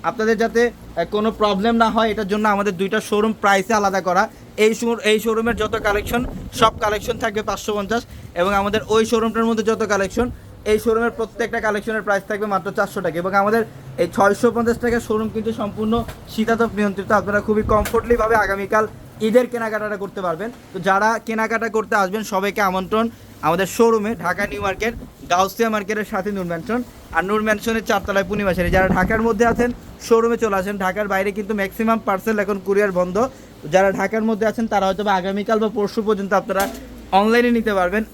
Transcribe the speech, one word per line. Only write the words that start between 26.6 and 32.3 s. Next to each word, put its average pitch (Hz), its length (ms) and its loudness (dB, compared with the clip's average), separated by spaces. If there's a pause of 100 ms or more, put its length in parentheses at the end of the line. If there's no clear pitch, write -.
আর 165 140 2
নূর 214 180 2
ম্যানশনের 220 420 -2
চারতলায় 196 380 0
পূর্ণিমা 202 260 0
শাড়ি। 175 180 0
যারা 185 160 4 (100)
ঢাকার 220 300 2
মধ্যে 233 180 4
আছেন, 233 240 2 (380)
শোরুমে 233 300 4
চলে 220 180 0
আসেন। 196 220 -2
ঢাকার 190 300 -2
বাইরে 196 240 0
কিন্তু 202 220 -4
ম্যাক্সিমাম 220 540 0
পার্সেল 208 320 0